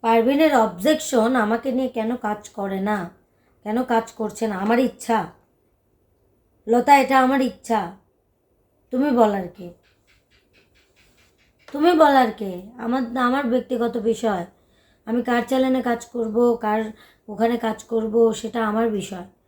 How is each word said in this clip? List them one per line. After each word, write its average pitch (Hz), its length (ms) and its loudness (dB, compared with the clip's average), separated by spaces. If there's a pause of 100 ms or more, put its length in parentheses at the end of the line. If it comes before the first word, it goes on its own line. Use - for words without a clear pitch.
পারভিনের 262 540 4
অবজেকশন 233 800 2
আমাকে 233 360 0
নিয়ে 254 180 -2
কেন 233 260 -4
কাজ 214 340 -6
করে 196 300 -6
না, 196 300 -4 (540)
কেন 226 200 -2
কাজ 226 280 -2
করছে 220 360 -6
না? 202 100 -4
আমার 214 220 0
ইচ্ছা 240 520 -2 (1400)
লতা, 247 300 4
এটা 262 220 4
আমার 262 220 2
ইচ্ছা, 202 560 -4 (920)
তুমি 269 200 0
বলার 208 360 2
কে? 175 260 -16 (2000)
তুমি 311 200 2
বলার 277 400 6
কে? 190 300 -8 (160)
আমার, 240 400 -4
আমার 262 260 0
ব্যক্তিগত 240 540 -2
বিষয়। 208 480 -2 (600)
আমি 233 180 -2
কার 240 240 0
চ্যানেলে 262 340 0
কাজ 240 240 -4
করব, 233 560 0
কার 214 220 -2 (460)
ওখানে 226 280 -2
কাজ 220 260 -6
করব, 226 500 2
সেটা 220 340 -6
আমার 226 220 0
বিষয়। 190 360 -6 (220)